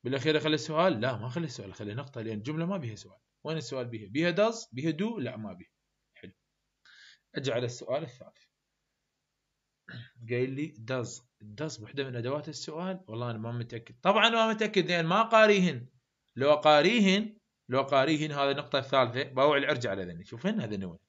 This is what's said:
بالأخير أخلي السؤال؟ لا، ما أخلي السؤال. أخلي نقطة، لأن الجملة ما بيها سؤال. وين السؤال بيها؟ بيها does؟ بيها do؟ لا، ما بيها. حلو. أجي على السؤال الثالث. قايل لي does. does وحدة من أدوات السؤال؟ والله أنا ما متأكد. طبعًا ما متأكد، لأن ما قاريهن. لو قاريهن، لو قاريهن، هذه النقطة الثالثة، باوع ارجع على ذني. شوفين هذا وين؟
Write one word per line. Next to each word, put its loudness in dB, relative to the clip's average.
بالأخير 0
أخلي 2
السؤال؟ 2
لا، -2
ما -8
أخلي -4
السؤال. -10
أخلي -10
نقطة، -10
لأن -6
الجملة -4
ما -2
بيها -6
سؤال. -20
وين -4
السؤال -6
بيها؟ -10
بيها 0
does؟ 0
بيها -4
do؟ -4
لا، -6
ما -12
بيها. -20
حلو. -20
أجي -4
على -2
السؤال -6
الثالث. -20
قايل -2
لي -8
does. -8
does -8
وحدة -8
من -8
أدوات -6
السؤال؟ -10
والله -6
أنا -6
ما -8
متأكد. -10
طبعًا 4
ما 2
متأكد، 0
لأن 0
ما 4
قاريهن. 6
لو 6
قاريهن، 6
لو 2
قاريهن، 2
هذه 0
النقطة -2
الثالثة، 0
باوع 2
ارجع -2
على -4
ذني. -12
شوفين -4
هذا -6
وين؟ -12